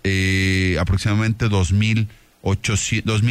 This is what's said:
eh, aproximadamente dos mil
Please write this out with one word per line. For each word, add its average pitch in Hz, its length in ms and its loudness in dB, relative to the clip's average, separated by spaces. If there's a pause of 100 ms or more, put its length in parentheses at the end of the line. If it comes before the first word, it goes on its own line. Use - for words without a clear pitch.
eh, 95 760 0
aproximadamente 107 680 0
dos 95 240 0
mil 107 360 2 (1200)